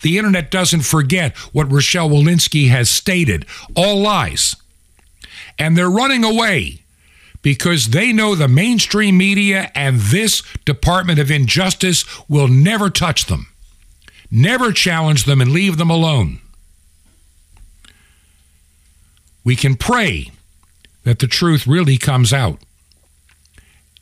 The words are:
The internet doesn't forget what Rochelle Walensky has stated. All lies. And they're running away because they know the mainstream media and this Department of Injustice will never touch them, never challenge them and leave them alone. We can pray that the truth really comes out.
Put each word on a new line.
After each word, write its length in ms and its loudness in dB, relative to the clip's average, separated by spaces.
The 160 0
internet 320 0
doesn't 300 0
forget 560 -2
what 180 -2
Rochelle 400 0
Walensky 580 2
has 220 2
stated. 560 -2
All 240 0
lies. 560 -2
And 220 2
they're 100 2
running 360 0
away 560 -2
because 480 0
they 220 0
know 220 0
the 140 0
mainstream 680 2
media 560 0
and 260 -2
this 440 0
Department 560 0
of 100 0
Injustice 760 0
will 200 2
never 420 2
touch 360 -4
them, 200 -6
never 400 2
challenge 540 0
them 140 2
and 120 2
leave 240 0
them 140 0
alone. 500 0
We 100 2
can 220 0
pray 560 -2
that 160 0
the 80 -2
truth 400 0
really 300 2
comes 340 2
out. 260 -2